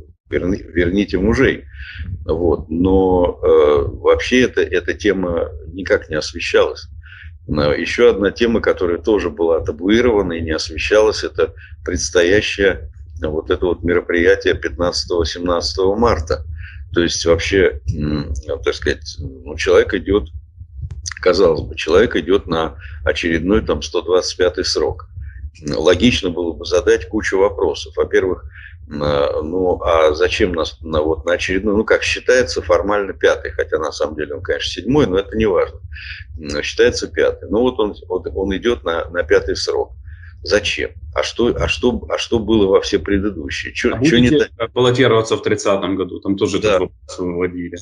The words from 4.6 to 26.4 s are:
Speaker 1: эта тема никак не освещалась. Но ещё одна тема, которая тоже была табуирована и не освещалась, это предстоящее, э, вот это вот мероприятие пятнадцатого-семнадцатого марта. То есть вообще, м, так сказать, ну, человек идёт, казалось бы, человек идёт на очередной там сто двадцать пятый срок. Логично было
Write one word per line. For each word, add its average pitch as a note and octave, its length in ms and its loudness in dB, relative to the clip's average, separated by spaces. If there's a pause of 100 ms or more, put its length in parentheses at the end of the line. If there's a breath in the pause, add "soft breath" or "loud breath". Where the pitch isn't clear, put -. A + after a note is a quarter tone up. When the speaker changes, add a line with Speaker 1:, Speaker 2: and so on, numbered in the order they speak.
Speaker 1:
эта E2+ 320 0
тема F2+ 560 0 (240)
никак F#2+ 360 0
не D#2+ 60 -4
освещалась. E2 760 -2 (580 loud breath)
Но D2 260 2
ещё A#2 380 4
одна G2 200 2
тема, A#2 300 0
которая E2+ 380 0
тоже F#2+ 300 2
была E2 300 2
табуирована G2 720 2
и E2 80 -6
не D#2+ 100 -4
освещалась, F#2 760 2
это - 280 0 (300 loud breath)
предстоящее, F#2 1080 0 (320)
э, D#2+ 60 -2
вот D#2 220 -4
это F#2 160 0
вот F2 180 -2
мероприятие F2 720 2
пятнадцатого-семнадцатого F2 1400 -2
марта. A2 500 0 (480 loud breath)
То E2+ 80 2
есть E2 240 0
вообще, E2 560 2 (120)
м, D2 400 -4 (300)
так C#2+ 100 0
сказать, - 460 -6
ну, D2+ 360 -12
человек F#2 380 4
идёт, G2 360 0 (920)
казалось F2 400 4
бы, C2+ 140 -8
человек G#2 400 2
идёт F2+ 320 0
на D#2+ 300 -2 (260 loud breath)
очередной E2 580 0
там D2+ 200 -2
сто F2 200 -4
двадцать F2 360 0
пятый F2+ 280 0
срок. - 440 -2 (580 loud breath)
Логично E2 640 2
было E2+ 220 -4